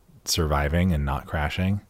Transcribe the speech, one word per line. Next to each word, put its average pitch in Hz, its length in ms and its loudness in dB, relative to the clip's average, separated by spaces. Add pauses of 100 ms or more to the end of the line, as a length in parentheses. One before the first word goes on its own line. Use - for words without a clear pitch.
(260)
surviving 78 640 2
and 73 140 0
not 69 220 -4
crashing. 92 640 -2